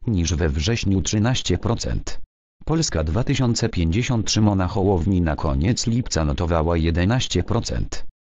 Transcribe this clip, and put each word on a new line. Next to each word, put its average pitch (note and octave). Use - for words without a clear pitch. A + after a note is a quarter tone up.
niż F2+
we D2+
wrześniu F#2+
trzynaście G#2+
procent. -
Polska D3
dwa D#2+
tysiące A#2+
pięćdziesiąt G#2
Szymona G2+
Hołowni F#2+
na D2+
koniec D#2
lipca A2+
notowała E2
jedenaście F2
procent. -